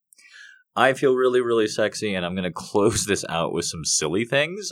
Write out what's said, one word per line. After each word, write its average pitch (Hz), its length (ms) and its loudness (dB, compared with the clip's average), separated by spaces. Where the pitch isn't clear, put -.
I 127 180 4
feel 131 200 2
really, 127 280 2
really 113 260 2
sexy, 107 460 -2
and 90 120 -2
I'm 87 100 -4
gonna 90 160 -4
<laughs> - 20 -10
close 104 520 2
this 98 220 0
out 82 260 -2
with 82 120 -2
some 80 180 -8
silly 82 400 -2
things. 160 480 -2